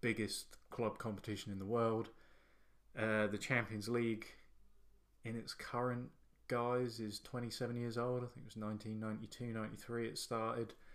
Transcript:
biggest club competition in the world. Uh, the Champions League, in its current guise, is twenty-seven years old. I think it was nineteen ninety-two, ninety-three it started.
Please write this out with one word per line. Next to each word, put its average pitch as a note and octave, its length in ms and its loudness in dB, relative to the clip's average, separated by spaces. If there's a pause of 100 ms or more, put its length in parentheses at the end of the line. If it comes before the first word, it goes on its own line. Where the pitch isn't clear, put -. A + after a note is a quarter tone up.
biggest - 560 0 (120)
club A2 280 0
competition G#2 540 -4
in G2 80 -4
the G2 60 -4
world. A2+ 440 4 (880)
Uh, G#2+ 300 4
the G#2 100 0
Champions A2 500 0
League, A#2 380 2 (960)
in A#2 120 -4
its A2+ 180 -6
current B2 560 0 (380)
guise, A#2+ 520 4
is G#2+ 200 -2
twenty-seven A#2+ 580 -2
years A#2+ 200 0
old. B2 260 2
I A#2+ 40 -4
think - 180 -12
it - 0 -
was A2 120 -10
nineteen G#2+ 420 -2
ninety-two, A2 540 -2
ninety-three A2+ 540 -2
it - 100 -4
started. A2+ 560 0 (220)